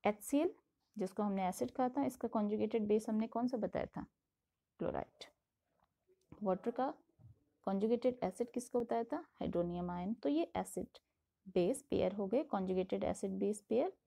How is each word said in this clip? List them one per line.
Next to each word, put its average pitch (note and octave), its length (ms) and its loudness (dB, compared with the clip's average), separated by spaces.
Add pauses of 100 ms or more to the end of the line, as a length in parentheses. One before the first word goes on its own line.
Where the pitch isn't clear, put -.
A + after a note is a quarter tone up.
एचसीएल, C#4+ 500 2 (420)
जिसको G3 280 -4
हमने F#3+ 240 0
एसिड A#3+ 240 -2
कहा B3+ 180 0
था, C4+ 160 0
इसका - 220 -4
कॉन्जुगेटेड G#3+ 600 0
बेस G#3+ 220 2
हमने A3 180 0
कौन A#3 200 -2
सा B3 100 0
बताया - 300 -2
था? - 180 -10 (760)
क्लोराइड। - 440 -6 (1200)
वाटर F#3+ 280 0
का C4 220 -2 (760)
कॉन्जुगेटेड A#3 560 2
एसिड F#3 280 -2
किसको B3 280 -2
बताया A#3 240 0
था? C4 140 -4 (220)
हाइड्रोनियम F3 520 0
आयन। F3+ 220 -2
तो - 160 -2
ये D#4+ 260 0
एसिड - 420 -4 (560)
बेस F#3 360 4
पेयर - 240 2
हो G3+ 140 -2
गए, A#3+ 160 2
कॉन्जुगेटेड F#3+ 600 0
एसिड G3+ 360 0
बेस G3+ 300 0
पेयर C#4+ 240 2 (140)